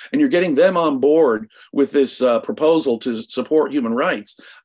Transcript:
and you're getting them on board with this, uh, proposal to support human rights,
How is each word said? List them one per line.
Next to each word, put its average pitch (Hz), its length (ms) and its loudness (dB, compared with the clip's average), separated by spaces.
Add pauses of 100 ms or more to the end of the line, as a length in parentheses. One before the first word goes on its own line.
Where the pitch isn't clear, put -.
(120)
and 151 100 0
you're 139 80 2
getting 175 240 0
them 175 240 4
on 156 220 0
board 135 500 2 (240)
with 135 180 0
this, 139 300 0
uh, 117 200 2
proposal 147 580 0
to 117 240 -6
support 147 480 -2
human 120 240 -2
rights, 135 440 -6 (240)